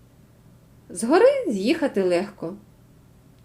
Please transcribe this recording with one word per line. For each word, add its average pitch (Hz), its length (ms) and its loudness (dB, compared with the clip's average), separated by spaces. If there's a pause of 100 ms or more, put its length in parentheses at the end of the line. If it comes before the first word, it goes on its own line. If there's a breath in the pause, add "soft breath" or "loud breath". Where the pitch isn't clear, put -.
(920)
З 180 140 -6
гори 480 440 4
з'їхати 240 540 -2
легко. 180 520 -4 (920)